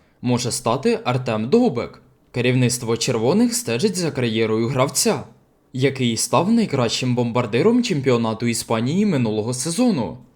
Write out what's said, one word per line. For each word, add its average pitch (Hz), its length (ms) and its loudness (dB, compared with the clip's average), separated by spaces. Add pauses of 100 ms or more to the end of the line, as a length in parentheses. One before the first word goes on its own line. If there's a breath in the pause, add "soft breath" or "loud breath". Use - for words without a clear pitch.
(220 soft breath)
може 120 300 0
стати 170 520 0
Артем 123 460 -2
Довбик. 156 520 0 (300)
Керівництво 123 640 0
червоних 147 560 2
стежить 175 440 -2
за 170 140 -2
кар'єрою 113 560 0
гравця, 139 560 0 (500)
який 127 440 0
став 170 340 0
найкращим 127 640 0
бомбардиром 123 680 2
чемпіонату 123 640 0
Іспанії 120 580 0
минулого 120 480 0
сезону. 160 640 -2 (180)